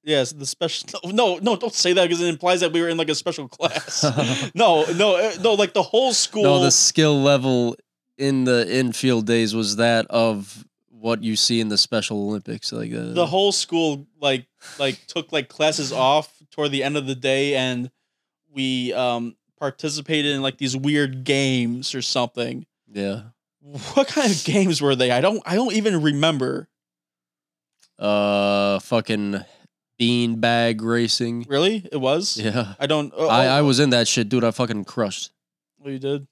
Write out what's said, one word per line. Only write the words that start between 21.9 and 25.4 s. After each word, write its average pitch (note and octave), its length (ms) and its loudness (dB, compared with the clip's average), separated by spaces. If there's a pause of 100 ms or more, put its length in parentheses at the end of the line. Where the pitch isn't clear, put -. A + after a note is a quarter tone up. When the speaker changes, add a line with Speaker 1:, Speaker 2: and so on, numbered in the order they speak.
Speaker 1:
or C3 80 -6
something. B2 640 -4 (260)
Speaker 2:
Yeah. G2+ 340 -6 (680)
Speaker 1:
What C4+ 160 2
kind B3+ 240 2
of D#3+ 120 -2
games F3 360 2
were C#3 160 4
they? B2 140 2
I B2 100 4
don't, G3 240 0